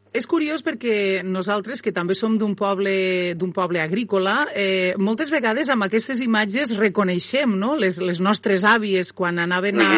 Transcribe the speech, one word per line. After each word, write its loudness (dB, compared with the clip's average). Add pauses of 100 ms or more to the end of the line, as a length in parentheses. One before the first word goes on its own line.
(140)
és -2
curiós -2
perquè -2
nosaltres, -2
que -2
també 0
som 0
d'un 0
poble, 0
d'un -4
poble 0
agrícola, 0
eh, 0
moltes 0
vegades 0
amb 2
aquestes -2
imatges 0
reconeixem, 2
no?, 0
les, 0
les -2
nostres 2
àvies 2
quan -2
anaven 0
a, 4